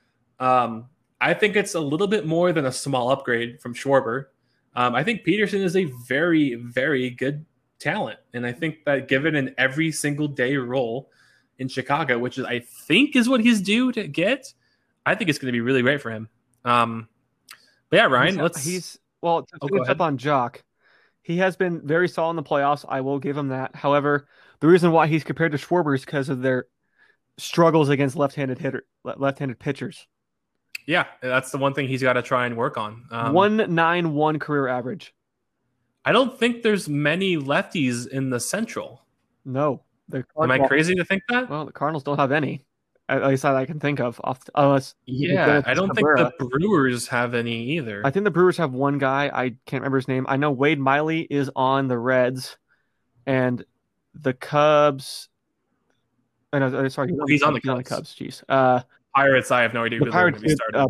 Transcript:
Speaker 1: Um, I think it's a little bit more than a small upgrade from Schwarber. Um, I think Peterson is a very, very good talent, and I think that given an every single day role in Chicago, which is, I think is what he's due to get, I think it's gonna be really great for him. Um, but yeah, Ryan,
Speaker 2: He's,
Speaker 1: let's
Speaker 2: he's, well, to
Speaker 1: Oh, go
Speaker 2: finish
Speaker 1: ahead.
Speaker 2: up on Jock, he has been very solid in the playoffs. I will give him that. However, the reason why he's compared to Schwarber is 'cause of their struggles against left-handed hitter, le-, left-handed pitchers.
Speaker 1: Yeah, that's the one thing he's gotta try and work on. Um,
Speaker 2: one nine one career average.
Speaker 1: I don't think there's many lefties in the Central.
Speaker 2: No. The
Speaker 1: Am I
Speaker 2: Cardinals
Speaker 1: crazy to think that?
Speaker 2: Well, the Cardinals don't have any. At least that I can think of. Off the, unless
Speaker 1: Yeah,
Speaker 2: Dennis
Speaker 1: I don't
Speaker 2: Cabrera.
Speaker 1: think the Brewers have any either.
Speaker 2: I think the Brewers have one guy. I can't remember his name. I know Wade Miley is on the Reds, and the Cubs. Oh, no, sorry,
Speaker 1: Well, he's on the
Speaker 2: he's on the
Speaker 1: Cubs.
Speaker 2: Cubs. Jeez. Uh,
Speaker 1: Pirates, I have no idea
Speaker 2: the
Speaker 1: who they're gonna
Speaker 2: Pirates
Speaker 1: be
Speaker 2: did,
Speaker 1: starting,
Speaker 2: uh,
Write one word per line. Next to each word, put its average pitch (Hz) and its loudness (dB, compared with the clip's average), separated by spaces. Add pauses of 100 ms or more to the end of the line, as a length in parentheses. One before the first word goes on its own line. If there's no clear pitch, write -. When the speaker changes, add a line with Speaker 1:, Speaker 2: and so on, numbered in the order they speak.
(400)
Speaker 1:
Um, 123 0 (320)
I 147 2
think 190 0
it's 202 -2
a 170 -2
little 160 -2
bit 196 0
more 170 2
than 156 0
a 127 -2
small 123 -2
upgrade 120 -2
from 120 -12
Schwarber. 131 0 (480)
Um, 123 2
I 127 2
think 220 -2
Peterson 202 0
is 175 0
a 190 2 (220)
very, 151 2
very 127 -2
good 139 -4 (360)
talent, 147 -6 (140)
and 120 -6
I 120 -4
think 156 -6
that 131 0
given 151 2
an 131 -2
every 139 0
single 147 -2
day 135 -2
role 123 -4 (500)
in 131 -6
Chicago, 143 -2
which 123 -4
is, 127 -4
I 120 -4
think 240 0
is 240 4
what 254 4
he's 220 4
due 226 2
to 214 -6
get, 185 -2 (520)
I 165 2
think 202 -2
it's 143 -2
gonna 131 -6
be 120 0
really 127 2
great 139 2
for 113 -10
him. 110 -12 (360)
Um, 117 0 (800)
but 160 4
yeah, 226 6
Ryan, 143 4
Speaker 2:
He's, - -4
Speaker 1:
let's 156 -4
Speaker 2:
he's, 175 -8 (220)
well, 165 0
to - -18
Speaker 1:
Oh, 143 -6
go - -2
Speaker 2:
finish 127 -2
Speaker 1:
ahead. 180 2
Speaker 2:
up 175 0
on 151 0
Jock, 127 -2 (600)
he 170 -4
has 185 2
been 175 -2
very 165 2
solid 165 -2
in 165 -4
the 160 -6
playoffs. 143 0
I 135 -4
will 139 -2
give 135 -6
him 143 -4
that. 131 -6
However, 143 0 (320)
the 147 2
reason 170 8
why 156 4
he's 151 0
compared 160 -2
to 147 -2
Schwarber 156 0
is 131 -4
'cause 139 -4
of 131 -4
their 127 0 (680)
struggles 160 2
against 139 0
left-handed 135 -4
hitter, 135 -8 (180)
le-, - -10
left-handed 135 -4
pitchers. - -8 (800)
Speaker 1:
Yeah, 160 0 (160)
that's 127 -2
the 147 -4
one 135 0
thing 139 -2
he's 131 -4
gotta 123 2
try 123 -2
and 120 -4
work 123 -4
on. 110 -10
Um, 117 -2
Speaker 2:
one 202 4
nine 165 2
one 151 0
career 143 -2
average. 123 -8 (920)
Speaker 1:
I 147 2
don't 240 2
think 233 0
there's 214 0
many 151 0
lefties 139 -2
in 135 -4
the 123 -2
Central. 143 -6 (420)
Speaker 2:
No. 139 -2 (260)
The 135 -6
Speaker 1:
Am 123 -8 (260)
I 131 4
Speaker 2:
Cardinals 135 4
Speaker 1:
crazy 156 2
to 180 0
think 190 -2
that? 247 -2
Speaker 2:
Well, 151 -6
the - -16
Cardinals 151 -4
don't 143 -4
have 139 2
any. 147 -2 (460)
At 135 0
least 135 2
that 139 2
I 131 0
can 151 -10
think 143 -2
of. 120 -4
Off - -6
the, - -20
unless 139 2 (100)
Speaker 1:
Yeah, 143 0
Speaker 2:
Dennis 139 4
Speaker 1:
I 123 4
don't 185 0
Speaker 2:
Cabrera. 151 4
Speaker 1:
think 123 2
the 131 -4 (120)
Brewers 143 2
have 123 -2
any 117 -2 (140)
either. 110 -8
Speaker 2:
I 139 0
think 196 0
the 208 2
Brewers 175 4
have 156 0
one 139 0
guy. 135 0
I 127 -2 (160)
can't 139 -6
remember 135 0
his 127 -4
name. 131 -2
I 135 0
know 147 0
Wade 143 2
Miley 151 0
is 139 -2
on 135 0
the 123 -2
Reds, 127 0 (680)
and 127 0 (500)
the 143 -4
Cubs. 147 0 (1200)
Oh, 147 2
no, 135 0
sorry, 135 -4
Speaker 1:
Well, 143 -4
he's 143 0
on 151 4
the 120 -4
Speaker 2:
he's 135 -6
on 127 -2
the 127 -6
Speaker 1:
Cubs. - -10
Speaker 2:
Cubs. - -
Jeez. - -14
Uh, 127 2 (340)
Speaker 1:
Pirates, 135 4
I 123 4
have 113 2
no 117 -2
idea 113 -2
Speaker 2:
the 120 2
Speaker 1:
who 117 -2
they're 175 2
gonna 175 4
Speaker 2:
Pirates 135 -6
Speaker 1:
be 107 -2
Speaker 2:
did, 151 2
Speaker 1:
starting, - -2
Speaker 2:
uh, 135 4